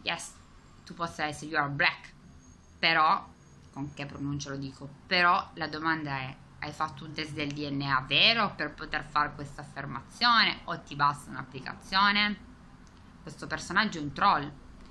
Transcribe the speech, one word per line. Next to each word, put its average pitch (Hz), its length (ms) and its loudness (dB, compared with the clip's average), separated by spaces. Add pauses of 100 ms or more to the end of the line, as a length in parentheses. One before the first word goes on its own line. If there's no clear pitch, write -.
yes, - 320 -8 (520)
tu 175 80 -16
possa 170 320 -6
essere, 151 260 -8
"You 156 100 0
are 143 80 -2
black", 160 440 0 (680)
però, 165 500 4 (440)
con 143 200 -8
che 143 120 -8
pronuncia 143 440 -6
lo 139 80 -8
dico, 139 320 -10 (160)
però 180 500 4
la 160 120 -4
domanda 156 520 -2
è, 131 160 -8 (240)
hai 151 120 -8
fatto 156 340 -6
un 151 60 -12
test 151 220 -6
del 147 180 -4
D 143 180 -6
N 139 120 -2
A 139 200 2
vero 190 540 4
per 151 180 -6
poter 151 300 -6
fare 147 300 0
questa 143 280 -12
affermazione 175 1040 0
o 165 140 -6
ti - 160 -14
basta 143 340 2
un'applicazione? 202 1080 0 (840)
Questo 147 260 -12
personaggio 175 520 0
è - 20 -6
un 147 120 -6
troll. 151 380 4 (400)